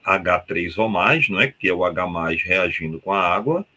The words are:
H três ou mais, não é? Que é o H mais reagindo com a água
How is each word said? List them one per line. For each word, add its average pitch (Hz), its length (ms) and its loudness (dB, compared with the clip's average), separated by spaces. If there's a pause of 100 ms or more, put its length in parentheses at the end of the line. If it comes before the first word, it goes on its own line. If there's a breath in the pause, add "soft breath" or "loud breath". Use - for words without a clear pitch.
H 90 360 2
três 87 360 -4
ou 113 100 2
mais, 110 400 2
não 95 140 0
é? 131 60 2
Que - 200 -4
é 90 60 2
o 87 100 0
H 90 220 0
mais 82 380 -4
reagindo 85 560 -2
com 95 120 -6
a 98 80 2
água 107 460 0 (100)